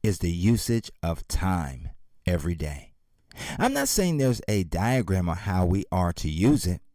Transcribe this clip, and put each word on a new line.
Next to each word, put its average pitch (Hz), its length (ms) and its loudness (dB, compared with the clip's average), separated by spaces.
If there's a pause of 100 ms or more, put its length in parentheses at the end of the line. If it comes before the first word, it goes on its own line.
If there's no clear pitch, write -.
is 104 160 2
the 87 120 0
usage 110 600 2 (100)
of 82 260 -4
time 80 640 -2 (340)
every 87 300 0
day. 73 380 -8 (640)
I'm 240 160 0
not 277 140 -2
saying 180 300 0
there's 131 300 2
a 104 160 2
diagram 95 680 0
on 82 80 -2
how 92 280 0
we 92 260 2
are 90 220 2
to - 160 -4
use 101 360 2
it 90 160 -2 (140)